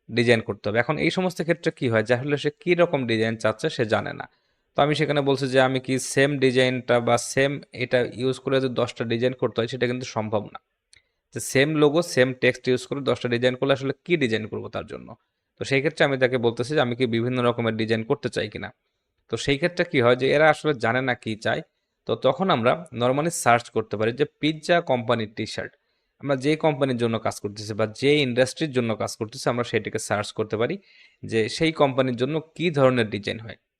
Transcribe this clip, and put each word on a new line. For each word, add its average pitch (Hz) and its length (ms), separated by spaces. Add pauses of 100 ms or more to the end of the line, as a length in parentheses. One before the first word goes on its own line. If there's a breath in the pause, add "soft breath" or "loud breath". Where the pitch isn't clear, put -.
ডিজাইন 117 320
করতে 104 280
হবে। 107 100
এখন 151 180
এই 165 140
সমস্ত 185 300
ক্ষেত্রে 165 300
কি - 180
হয়, 110 140
যে 117 100
আসলে 139 240
সে 147 120 (100)
কী 180 160
রকম 165 320
ডিজাইন 113 300
চাচ্ছে 110 320
সে 123 160
জানে 104 280
না। - 120 (520)
তো 135 40
আমি 147 140
সেখানে 147 260
বলছি 139 260
যে, 131 140
"আমি 131 180
কি 131 200
সেম 143 400
ডিজাইনটা 127 600
বা 120 180
সেম 139 340 (220)
এটা 123 260 (140)
ইউজ 127 260
করে 135 220
যদি 131 120
দশটা 123 300
ডিজাইন 117 300
করতে 123 260
হয় 117 80
সেটা 127 200
কিন্তু 123 180
সম্ভব 107 380 (100)
না। - 60 (760 soft breath)
যে 110 60
সেম 139 360
লোগো, 147 260
সেম 127 320
টেক্সট 127 340
ইউজ 127 200
করে 139 140
দশটা 123 260
ডিজাইন 123 280
করলে 139 180
আসলে 131 200 (120)
কী 175 120
ডিজাইন 110 300
করবো 107 220
তার 92 160
জন্য?" 62 220 (500)
তো - 80
সেই 135 140
ক্ষেত্রে 160 260
আমি 139 120
তাকে 127 200
বলতেছি 117 360
যে, 151 80
"আমি 120 140
কি 127 100
বিভিন্ন 117 380
রকমের 117 340
ডিজাইন 110 260
করতে 127 260
চাই 113 200
কিনা?" 101 200 (600)
তো 117 80
সেই 139 200
ক্ষেত্রে 170 340
কি 143 100
হয় 120 140
যে 131 100 (100)
এরা 156 140
আসলে 151 240
জানে 117 280
না 131 120
কি 113 220
চায়। 120 260 (440)
তো - 100
তখন 139 340
আমরা 127 220 (300)
normally 139 280
সার্চ 120 400
করতে 110 280
পারি 110 140
যে 120 140 (140)
পিৎজা 156 420
কোম্পানির 120 540
টি-শার্ট। - 360 (480)
আমরা 139 160
যে 135 200
কোম্পানির 139 420
জন্য 113 220
কাজ 107 200
করতেছি 104 340
বা 107 120 (160)
যে 139 100 (160)
ইন্ডাস্ট্রির 127 440
জন্য 120 240
কাজ 110 200
করতেছি 113 340
আমরা 120 140
সেটিকে 107 360
সার্চ 104 320
করতে 110 260
পারি 127 180 (480 soft breath)
যে 110 160 (100)
সেই 160 220
কোম্পানির 131 440
জন্য 131 200 (200)
কী 156 160
ধরনের 127 380
ডিজাইন 101 300
হয়। 110 180 (220)